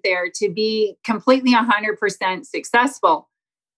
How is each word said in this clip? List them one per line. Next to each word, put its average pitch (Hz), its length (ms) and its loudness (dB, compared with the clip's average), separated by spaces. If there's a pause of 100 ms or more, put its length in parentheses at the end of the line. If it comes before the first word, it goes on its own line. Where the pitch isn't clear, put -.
there 180 320 -2
to 202 140 -2
be 214 540 -2
completely 247 500 2
a 226 80 4
hundred 214 360 0
percent 208 480 -4
successful. 240 800 0 (500)